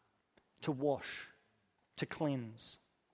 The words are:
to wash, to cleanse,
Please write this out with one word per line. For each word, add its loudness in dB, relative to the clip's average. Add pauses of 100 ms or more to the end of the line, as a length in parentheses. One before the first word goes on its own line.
(640)
to 2
wash, 0 (680)
to 0
cleanse, -2 (360)